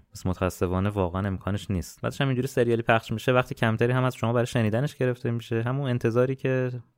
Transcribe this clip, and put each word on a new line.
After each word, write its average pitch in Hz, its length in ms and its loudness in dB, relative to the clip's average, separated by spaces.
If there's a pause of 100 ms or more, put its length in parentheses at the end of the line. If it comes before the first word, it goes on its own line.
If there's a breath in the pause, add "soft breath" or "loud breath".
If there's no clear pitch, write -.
(140)
پس - 120 -8
متاسفانه 92 640 0
واقعاً 95 380 0
امکانش 95 440 -4
نیست. 87 300 -4
بعدش 120 200 -4
هم 139 60 0
اینجوری 127 200 0
سریالی 117 340 2
پخش 113 300 2
می‌شه، 113 200 0
وقت 123 220 2
کمتری 117 380 2
هم 127 120 2
از 127 120 0
شما 117 180 0
برای 120 120 2
شنیدنش 117 500 0
گرفته 123 360 0
می‌شه. 117 300 -2
همون 131 280 -2
انتظاری 123 460 2
که 131 360 -2 (260)